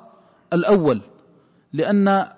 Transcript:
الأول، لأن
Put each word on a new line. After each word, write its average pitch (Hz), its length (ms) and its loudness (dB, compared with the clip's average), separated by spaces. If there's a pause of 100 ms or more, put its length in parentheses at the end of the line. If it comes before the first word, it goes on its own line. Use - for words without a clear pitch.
(520)
الأول، 170 480 0 (720)
لأن 196 360 0 (300)